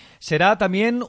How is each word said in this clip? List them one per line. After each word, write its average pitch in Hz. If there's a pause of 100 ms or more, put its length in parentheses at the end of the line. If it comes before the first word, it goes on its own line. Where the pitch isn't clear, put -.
(200)
Será 180
también 214